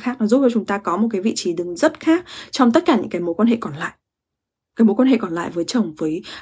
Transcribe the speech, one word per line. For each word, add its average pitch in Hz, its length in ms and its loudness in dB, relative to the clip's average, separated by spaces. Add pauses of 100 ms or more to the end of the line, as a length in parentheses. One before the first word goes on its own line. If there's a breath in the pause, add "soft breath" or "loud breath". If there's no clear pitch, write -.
khác, 247 180 -4
nó 214 60 2
giúp 240 160 4
cho 254 80 4
chúng 226 140 0
ta 202 140 -2
có 180 180 -4
một 220 160 0
cái 196 80 -2
vị 226 160 0
trí 180 160 -4
đứng 175 240 -6
rất 311 240 0
khác 330 240 2 (260 loud breath)
trong 240 220 4
tất 339 140 4
cả 294 100 4
những - 140 -4
cái 175 100 -4
mối 170 140 -4
quan 220 140 2
hệ 233 120 2
còn 151 140 -8
lại. 165 180 -10 (840)
Cái 233 100 4
mối 202 100 2
quan 254 120 4
hệ 262 80 6
còn 180 160 -4
lại 170 180 -4
với 170 140 -4
chồng, 175 340 -2
với 165 240 -4 (200 loud breath)